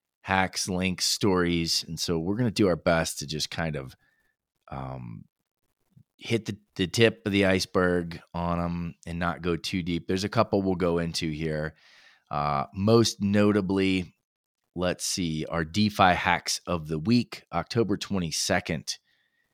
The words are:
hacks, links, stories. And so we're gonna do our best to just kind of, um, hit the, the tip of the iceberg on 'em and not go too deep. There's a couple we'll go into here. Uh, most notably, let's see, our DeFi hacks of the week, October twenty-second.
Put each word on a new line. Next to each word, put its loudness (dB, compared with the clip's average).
hacks, 0
links, 0
stories. 2
And -8
so -2
we're -2
gonna 0
do 4
our 4
best 0
to -8
just -6
kind -4
of, -10
um, -12
hit -4
the, -8
the -2
tip 2
of -2
the 4
iceberg 0
on -2
'em -6
and -8
not -4
go 0
too -4
deep. -4
There's 0
a -2
couple 2
we'll 0
go 0
into -4
here. -4
Uh, -2
most 4
notably, 2
let's -2
see, -2
our -2
DeFi 4
hacks 0
of -2
the -2
week, 0
October -2
twenty-second. -2